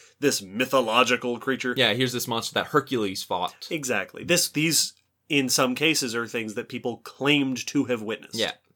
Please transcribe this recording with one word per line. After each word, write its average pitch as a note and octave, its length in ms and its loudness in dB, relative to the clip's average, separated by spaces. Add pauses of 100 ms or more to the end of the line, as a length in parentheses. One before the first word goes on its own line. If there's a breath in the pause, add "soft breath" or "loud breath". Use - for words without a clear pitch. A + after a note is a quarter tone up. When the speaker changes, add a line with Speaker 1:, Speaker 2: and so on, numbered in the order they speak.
(180 loud breath)
Speaker 1:
this C3 240 2
mythological A#2+ 960 2
creature." B2 380 -2
Speaker 2:
Yeah, A#2+ 180 4
here's B2 180 0
this A#2+ 140 -4
monster A2+ 280 -4
that G2 140 0
Hercules B2 540 0
fought. - 480 -4
Speaker 1:
Exactly. B2 540 -4
This, E3+ 240 2
these, D#3 460 0 (340)
in C#3 200 2
some B2+ 280 2
cases, C#3 400 0
are A#2 100 -2
things G#2+ 280 -6
that A#2 140 -8
people A#2+ 300 -6
claimed C3+ 720 0
to C#3 160 2
have A#2 180 -2
witnessed. G#2+ 320 -6
Speaker 2:
Yeah. A2 180 0 (240)